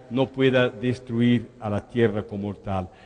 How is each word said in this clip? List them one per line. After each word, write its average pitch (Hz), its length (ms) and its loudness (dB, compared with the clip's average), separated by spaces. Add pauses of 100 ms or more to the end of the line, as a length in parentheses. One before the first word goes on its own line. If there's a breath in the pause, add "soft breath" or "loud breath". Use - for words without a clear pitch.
no 127 180 0
pueda 127 420 2
destruir 120 920 0
a 110 100 -8
la 101 180 -4
tierra 107 360 0
como 101 320 -8
tal". 92 340 -6 (160 soft breath)